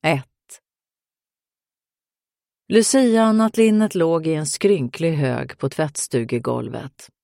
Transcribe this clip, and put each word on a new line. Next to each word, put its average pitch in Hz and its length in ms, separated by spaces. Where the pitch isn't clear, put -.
Ett. 151 220
Lucia-nattlinnet 220 1300
låg 165 320
i 160 60
en 151 120
skrynklig 165 680
hög 131 440
på 139 120
tvättstugegolvet. 120 1400